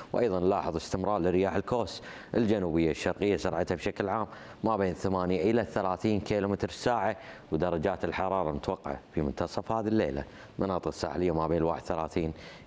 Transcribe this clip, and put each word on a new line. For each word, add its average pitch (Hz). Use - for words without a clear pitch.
وأيضًا 95
نلاحظ 90
استمرار 95
لرياح 92
الكوس 101
الجنوبية 92
الشرقية 92
سرعتها 90
بشكل 98
عام 104
ما 110
بين 95
ثمانية 92
إلى 117
ثلاثين 98
كيلومتر 101
ساعة، 113
ودرجات 85
الحرارة 90
متوقعة 71
في 80
منتصف 85
هذه 110
الليلة 76
مناطق 92
الساحلية 85
ما 80
بين 80
واحد 80
وثلاثين 80